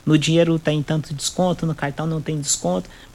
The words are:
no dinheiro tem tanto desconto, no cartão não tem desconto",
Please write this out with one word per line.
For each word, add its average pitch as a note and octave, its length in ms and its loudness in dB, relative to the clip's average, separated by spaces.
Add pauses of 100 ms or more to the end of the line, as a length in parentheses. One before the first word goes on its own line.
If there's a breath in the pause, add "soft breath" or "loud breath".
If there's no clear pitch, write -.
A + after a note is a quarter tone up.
no D#3 120 6
dinheiro E3 400 4
tem D3+ 240 0
tanto D#3 320 -2
desconto, E3+ 520 0
no D#3 100 -2
cartão D3+ 320 -4
não D#3+ 140 -2
tem D#3 180 -4
desconto", F3+ 500 -2 (260 loud breath)